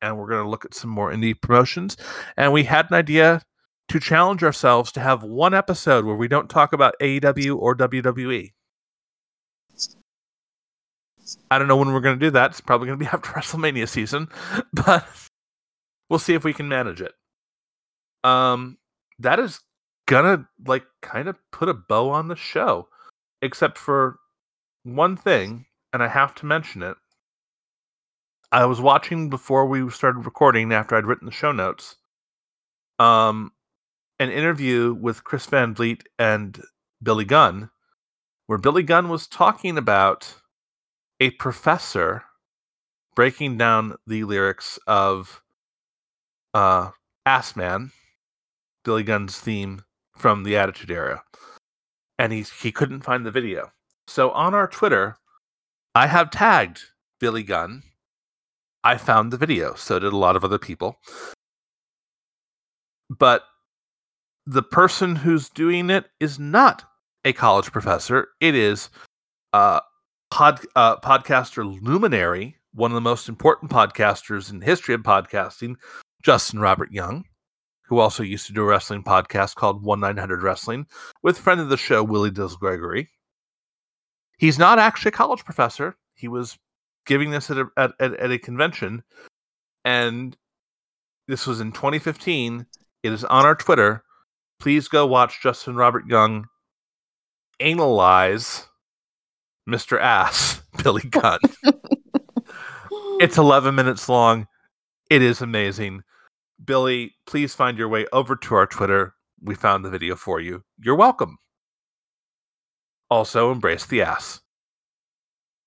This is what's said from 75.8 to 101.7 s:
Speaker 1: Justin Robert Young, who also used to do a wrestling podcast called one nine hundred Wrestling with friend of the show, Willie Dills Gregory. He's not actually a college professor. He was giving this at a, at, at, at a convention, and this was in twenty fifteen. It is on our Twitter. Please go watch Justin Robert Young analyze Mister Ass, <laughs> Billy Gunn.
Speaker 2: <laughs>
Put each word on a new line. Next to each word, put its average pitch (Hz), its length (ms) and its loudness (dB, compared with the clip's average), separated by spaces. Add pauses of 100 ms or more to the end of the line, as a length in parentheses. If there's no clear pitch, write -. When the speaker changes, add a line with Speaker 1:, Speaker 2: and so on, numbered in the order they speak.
Speaker 1:
Justin 113 380 2
Robert 95 320 0
Young, 98 340 -10 (600)
who 120 120 0
also 107 220 2
used 101 260 -8
to 104 60 -18
do 107 80 -4
a 107 40 -2
wrestling 101 380 0
podcast 98 520 0
called 101 280 -2
one 101 160 -2
nine 101 180 -4
hundred 95 260 -6
Wrestling 117 440 -6 (360)
with 180 140 2
friend 180 240 2
of 147 80 -6
the 135 80 2
show, 113 260 0
Willie 104 280 -2
Dills 95 240 -8
Gregory. 92 540 -6 (1300)
He's 151 220 2
not 196 200 8
actually 220 300 2
a - 40 0
college 240 320 -2
professor. 139 500 -4 (200)
He - 120 -14
was 120 300 -10 (480)
giving 143 240 0
this 147 220 -8
at 135 80 -4
a, 131 80 -4 (100)
at, 127 220 2
at, 131 160 -2
at 123 160 -4
a 123 80 -4
convention, 123 640 -6 (840)
and 123 500 -4 (920)
this 131 180 -8
was 113 160 -6
in 110 100 -8
twenty 143 280 -4
fifteen. 123 640 -6 (380)
It 110 100 -2
is 110 100 -8
on 131 220 4
our 151 100 6
Twitter. 113 480 2 (560)
Please 143 280 0
go 147 180 2
watch 127 380 2
Justin 123 320 -4
Robert 123 320 2
Young 110 400 2 (1120)
analyze 110 1080 2 (1000)
Mister 117 320 -2
Ass, - 640 0 (100)
<laughs> - 120 -6
Billy 107 200 0
Gunn. 127 360 0 (240)
Speaker 2:
<laughs> 269 80 2 (1500)